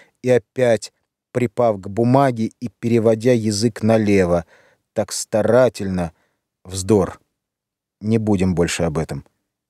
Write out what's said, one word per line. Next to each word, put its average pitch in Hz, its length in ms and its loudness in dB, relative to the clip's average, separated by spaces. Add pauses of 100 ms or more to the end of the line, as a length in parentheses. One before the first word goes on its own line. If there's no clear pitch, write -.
(220)
и 123 60 -4
опять 120 640 0 (400)
припав 117 480 -2
к 98 80 -14
бумаге 120 640 0 (100)
и 120 80 -10
переводя 113 640 0
язык 110 500 -2
налево, 101 640 2 (480)
так 104 200 -6
старательно, 104 1000 0 (520)
вздор. 95 560 0 (800)
Не 110 180 0
будем 95 360 0
больше 85 280 -2
об 80 160 -2
этом. - 260 -8 (440)